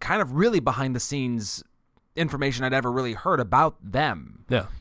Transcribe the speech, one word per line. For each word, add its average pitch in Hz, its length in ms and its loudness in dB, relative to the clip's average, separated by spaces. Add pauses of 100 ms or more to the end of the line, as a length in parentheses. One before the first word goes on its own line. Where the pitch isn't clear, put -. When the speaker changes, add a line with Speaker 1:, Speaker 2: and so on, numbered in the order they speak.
Speaker 1:
kind 208 200 0
of 131 120 -2
really 196 260 4
behind 131 340 0
the 123 60 -2
scenes 120 640 -4 (520)
information 139 500 0
I'd 131 80 0
ever 123 180 2
really 123 220 0
heard 170 260 0
about 131 420 4
them. 101 680 -4
Speaker 2:
Yeah. 110 160 2 (160)